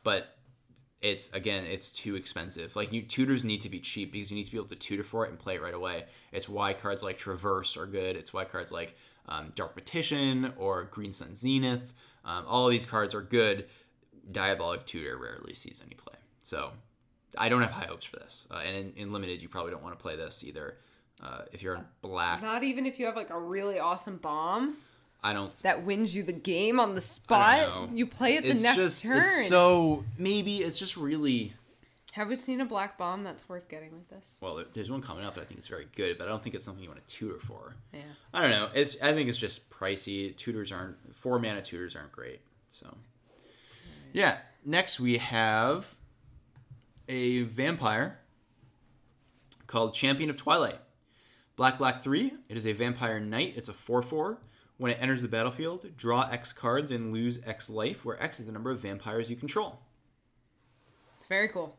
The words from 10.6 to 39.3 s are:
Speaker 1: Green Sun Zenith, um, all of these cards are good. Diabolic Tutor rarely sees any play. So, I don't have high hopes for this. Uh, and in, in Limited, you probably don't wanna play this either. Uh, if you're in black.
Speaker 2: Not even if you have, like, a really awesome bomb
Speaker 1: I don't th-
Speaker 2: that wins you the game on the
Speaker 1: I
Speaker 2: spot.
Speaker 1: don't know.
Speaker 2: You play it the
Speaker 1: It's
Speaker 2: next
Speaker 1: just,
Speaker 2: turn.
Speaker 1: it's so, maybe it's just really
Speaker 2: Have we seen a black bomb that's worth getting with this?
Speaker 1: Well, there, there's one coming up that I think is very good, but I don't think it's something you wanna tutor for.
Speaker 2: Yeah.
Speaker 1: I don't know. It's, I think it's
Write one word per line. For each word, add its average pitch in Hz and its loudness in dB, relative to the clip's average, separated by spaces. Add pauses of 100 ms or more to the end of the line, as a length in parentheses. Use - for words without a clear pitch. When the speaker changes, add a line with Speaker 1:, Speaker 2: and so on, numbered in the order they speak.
Speaker 1:
Green 98 -10
Sun 95 -12
Zenith, 127 0 (320)
um, 87 -6
all 123 4
of 120 8
these 117 4
cards 107 0
are 104 -4
good. 104 4 (640)
Diabolic 95 0
Tutor 71 -6
rarely 58 -10
sees - -14
any - -20
play. - -20 (280)
So, 71 -6 (680)
I 113 2
don't 123 6
have 101 2
high 87 -8
hopes 82 -10
for - -14
this. - -16
Uh, 85 -8
and 95 -4
in, 98 -8 (120)
in 101 -8
Limited, 90 -6
you 85 -14
probably 87 -6
don't 71 -10
wanna 85 -12
play 80 -8
this - -10
either. 73 -12 (460)
Uh, 64 -12 (100)
if 95 -14
you're 92 -2
in 87 -8 (160)
black. 87 0
Speaker 2:
Not 226 -2
even 262 0
if 254 -6
you 247 -2
have, 226 -2
like, 214 -8
a 170 -6
really 190 -2
awesome 180 -2
bomb 175 -2 (460)
Speaker 1:
I 104 2
don't 98 -4
th- - -18
Speaker 2:
that 180 4
wins 196 0
you 202 -2
the 175 -4
game 196 2
on 208 4
the 185 0
Speaker 1:
I - 0
Speaker 2:
spot. 220 8
Speaker 1:
don't 185 0
know. 233 -4
Speaker 2:
You 247 2
play 254 2
it 311 2
the 262 4
Speaker 1:
It's 226 4
Speaker 2:
next 233 6
Speaker 1:
just, 180 2
Speaker 2:
turn. 254 2
Speaker 1:
it's 339 6
so, 175 8 (140)
maybe 196 2
it's 165 -2
just 190 -6
really 139 2 (600)
Speaker 2:
Have 208 -4
we 247 0
seen 254 -2
a - 0
black 202 -4
bomb 185 -4
that's 180 -12
worth 180 -12
getting 156 -14
with 170 -20
this? - -20
Speaker 1:
Well, 90 -8
there, 85 -6
there's 107 -8
one 135 -4
coming 92 -8
up 98 -10
that 82 -10
I - -10
think - -16
is - -18
very 80 -10
good, 87 0
but 90 -8
I 104 -4
don't 110 -4
think 113 -8
it's 92 -8
something 98 -12
you 87 -14
wanna 69 -18
tutor 101 -8
for. - -14 (160)
Speaker 2:
Yeah. 147 -14 (320)
Speaker 1:
I 175 0
don't 143 6
know. 107 2
It's, 143 4
I 147 6
think 147 2
it's 117 0